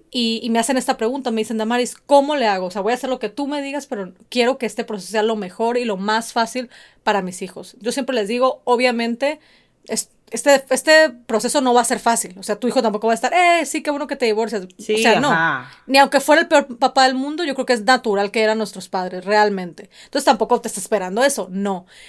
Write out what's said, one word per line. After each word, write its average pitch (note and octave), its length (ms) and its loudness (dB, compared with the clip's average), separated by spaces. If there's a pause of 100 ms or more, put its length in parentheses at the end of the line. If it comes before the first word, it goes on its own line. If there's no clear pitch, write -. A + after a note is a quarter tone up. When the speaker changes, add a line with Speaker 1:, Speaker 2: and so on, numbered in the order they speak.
(140)
Speaker 1:
y, A3+ 300 -2
y A#3+ 60 -4
me A3+ 100 2
hacen C4 180 0
esta B3 200 -2
pregunta, B3 340 -4
me A3 100 -2
dicen, A3 160 -6
"Damaris, A#3 380 -2
¿cómo C#4+ 400 2
le B3 120 0
hago? F#3+ 200 0
O F#3 40 -8
sea, G3+ 100 -8
voy G#3 100 0
a B3 40 0
hacer B3+ 140 -6
lo B3 100 -4
que G#3+ 100 -6
tú C#4+ 180 -8
me C#4+ 140 -4
digas, C#4 260 -8
pero G3 260 -10 (160)
quiero B3 280 0
que A#3+ 80 -6
este A3 180 -6
proceso F#3+ 280 -10
sea G#3+ 120 0
lo A3+ 140 0
mejor A3 400 -4
y A#3+ 80 -2
lo G#3 120 -4
más G#3+ 360 -2
fácil A#3 360 -4 (340)
para G#3+ 180 0
mis F#3 200 -8
hijos". - 380 -14
Yo G#3 120 -6
siempre C4 240 -4
les G#3 120 -2
digo, B3 380 0
obviamente, A#3+ 720 0 (480)
es-, - 220 -6 (220)
este, C4+ 380 4
este D#4 420 6
proceso A#3+ 500 -2
no B3+ 120 2
va A#3+ 80 6
a A#3 40 2
ser A#3+ 140 -2
fácil. A3+ 400 -2
O G3 40 -18
sea, G#3 160 -4
tu B3 80 -2
hijo B3 140 0
tampoco G#3+ 260 0
va A3+ 60 2
a - 20 -2
estar, A#3+ 180 -2
"Eh, F4 320 4
sí, - 180 -4
qué D#4 80 -6
bueno C#4+ 160 -4
que C#4+ 100 -6
te B3+ 80 -2
divorcias". G#3+ 420 -2 (100)
Speaker 2:
Sí, G#3+ 180 -2
Speaker 1:
O - 20 0
sea, A3 240 4
no. C#4 100 0
Speaker 2:
ajá. D#3+ 400 -2 (160)
Speaker 1:
Ni C4+ 100 4
aunque C#4 220 6
fuera D4+ 220 4
el E4 80 0
peor B3+ 280 2
papá C#4 280 2
del C4 100 2
mundo, D4 300 -6
yo C4+ 80 -4
creo B3 120 -4
que B3+ 80 2
es G#3+ 100 -2
natural G#3 480 0
que A3+ 120 0
eran A3 140 2
nuestros G3+ 320 -8
padres, F#3 360 -6
realmente. G3 640 0 (160)
Entonces, - 200 -4
tampoco A#3+ 360 2
te A#3 60 -8
está - 140 -8
esperando G3 420 -2
eso, B3+ 280 0
no. F#3+ 340 -4 (240)